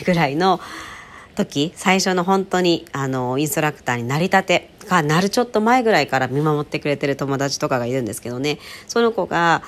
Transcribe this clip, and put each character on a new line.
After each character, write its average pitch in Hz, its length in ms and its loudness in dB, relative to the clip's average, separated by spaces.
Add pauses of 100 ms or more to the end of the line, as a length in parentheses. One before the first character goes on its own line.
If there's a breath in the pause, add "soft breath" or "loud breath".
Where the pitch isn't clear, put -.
ぐ 180 120 2
ら 165 140 2
い 139 60 -4
の 180 240 2 (760 loud breath)
時、 170 400 -2
最 190 240 2
初 185 160 0
の 185 80 2
本 190 220 2
当 180 160 0
に、 170 300 2
あ 139 160 -4
の、 127 300 -2
イ 151 60 0
ン 151 40 0
ス 143 80 -6
ト 160 60 0
ラ 151 100 0
ク - 120 -20
タ 127 100 -2
ー 117 40 -2
に 120 60 -4
な 135 160 -2
り 185 100 0
た 190 140 4
て - 260 0 (200)
か、 180 120 4
な 151 200 2
る 202 80 0
ち 247 100 0
ょ 240 40 2
っ - 20 0
と 233 160 -2
前 240 200 4
ぐ 226 80 2
ら 175 120 4
い 135 60 0
か 131 120 -2
ら 127 80 0
見 131 140 -2
守 151 260 0
っ - 20 -20
て 151 100 -6
く 151 100 -4
れ 143 80 0
て 147 100 -2
る 139 80 0
友 139 220 -2
達 139 200 -2
と 151 120 -2
か 131 100 0
が 120 60 -2
い 123 80 -2
る 135 80 0
ん 117 40 -4
で 101 60 -4
す - 100 -10
け 117 80 -8
ど 123 80 -8
ね、 143 220 -2 (260 loud breath)
そ - 160 -2
の 233 120 2
子 180 140 -2
が、 165 400 2